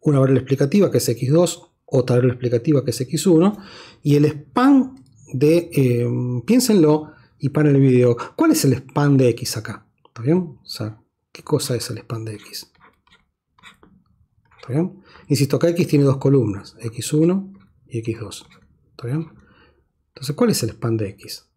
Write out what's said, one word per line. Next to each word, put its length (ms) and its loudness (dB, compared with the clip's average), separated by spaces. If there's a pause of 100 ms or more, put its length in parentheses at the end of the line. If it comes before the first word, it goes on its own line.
una 180 2
variable 220 2
explicativa 500 0
que 80 0
es 100 -4
X 220 -4
dos, 380 0 (160)
otra 300 0
variable 180 2
explicativa 500 -2
que 80 -6
es 100 -6
X 260 -4
uno, 300 4 (440)
y 140 2
el 100 4
span 680 2 (380)
de, 400 2
eh, 340 2 (380)
piénsenlo 680 2 (280)
y 100 -2
paren 260 2
el 60 4
video, 340 4 (200)
¿cuál 160 2
es 140 0
el 100 4
span 420 0
de 120 4
X 280 -6
acá? 300 -14 (180)
¿Está 160 -20
bien? 160 0
O 280 -10
sea, 360 -14 (300)
¿qué 120 -20
cosa 320 -4
es 140 -8
el 80 -10
span 260 -12
de 120 -12
X? 360 -20 (1900)
¿Está 120 -12
bien? 280 -4 (260)
Insisto, 300 0
acá 120 2
X 180 -2
tiene 180 2
dos 120 2
columnas, 640 -2
X 320 -10
uno 400 0 (340)
y 140 -10
X 200 -8
dos. 260 -16 (460)
¿Está 160 -14
bien? 200 -6 (840)
Entonces, 260 -10
¿cuál 160 0
es 120 -2
el 60 -4
span 260 -6
de 140 -4
X? 480 -20